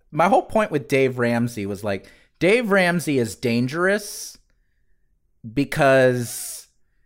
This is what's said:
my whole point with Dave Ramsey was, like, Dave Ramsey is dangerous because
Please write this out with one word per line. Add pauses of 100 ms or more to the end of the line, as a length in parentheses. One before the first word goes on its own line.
(100)
my
whole
point
with
Dave
Ramsey
was,
like, (320)
Dave
Ramsey
is
dangerous (1120)
because (380)